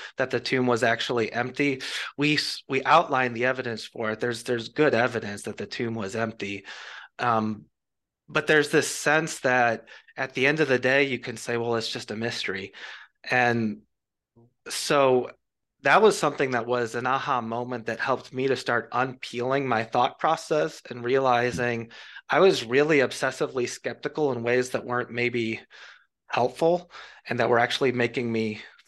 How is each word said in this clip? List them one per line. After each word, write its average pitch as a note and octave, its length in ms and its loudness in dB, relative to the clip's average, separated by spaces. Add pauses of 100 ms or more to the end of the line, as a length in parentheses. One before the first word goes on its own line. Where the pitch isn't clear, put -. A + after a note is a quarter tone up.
(160)
that B2+ 120 0
the A#2+ 120 0
tomb B2+ 260 0
was A#2 160 2
actually A#2 480 0
empty." C3 500 -2 (360)
We D3 180 2
s-, - 320 -4
we C3 160 -2
outline C3+ 500 4
the A#2 120 0
evidence B2 400 -2
for A2 260 -6
it. A2 80 -4
There's, A#2+ 240 -4
there's A#2 260 -2
good C#3+ 240 2
evidence A2+ 500 0
that G#2 140 -10
the G#2 80 -8
tomb A#2 300 -6
was G2+ 220 -6
empty. G2+ 480 -6 (520)
Um, A2 480 0 (640)
but D3+ 180 -2
there's D3+ 240 4
this - 200 4
sense D#3+ 500 0
that B2 460 2 (320)
at C3 160 -6
the C3 140 2
end D3+ 120 4
of D3+ 80 4
the B2+ 100 6
day, C3 260 4
you C3 140 -2
can A#2 200 -10
say, A#2+ 180 -4
"Well, A#2 220 -2
it's A2+ 140 -4
just - 200 -8
a G#2 40 -8
mystery." G2 580 -6 (500)
And A#2 560 0 (880)
so C3 640 2 (520)
that D#3 180 6
was G#3+ 180 6
something C#3+ 320 0
that A#2+ 160 -2
was A#2+ 260 -2
an B2 140 -4
aha C3 340 -2
moment A#2 460 -6
that - 120 -4
helped - 320 -2
me C3 160 -2
to C3 80 2
start A#2+ 360 -2
unpeeling C3 720 -2
my A#2 180 0
thought B2 360 0
process D#3+ 600 0 (120)
and A#2+ 120 -10
realizing A#2+ 840 0 (400)
I C#3+ 100 4
was D#3+ 240 4
really C#3 360 4
obsessively B2+ 680 -2
skeptical C#3 640 -4
in A#2 120 -4
ways B2 260 2
that - 160 -4
weren't B2 240 -4
maybe A#2 500 -2 (680)
helpful E3+ 640 0 (360)
and A#2 120 -2
that A#2 100 2
were A#2+ 80 6
actually A#2+ 360 2
making A#2+ 380 -2
me A2 300 -2 (260)